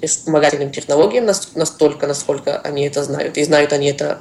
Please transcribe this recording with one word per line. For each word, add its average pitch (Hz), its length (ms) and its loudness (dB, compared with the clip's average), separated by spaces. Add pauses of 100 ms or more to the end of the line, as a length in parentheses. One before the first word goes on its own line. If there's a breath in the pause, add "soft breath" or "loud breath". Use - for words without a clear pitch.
вспомогательным 147 680 0
технологиям 208 540 2
нас-, - 280 0
настолько, 151 540 0
насколько 139 500 -4
они 147 260 -4
это 143 200 -4
знают, 147 340 -4
и 147 60 0
знают 147 280 4
они 143 140 2
это 147 340 -2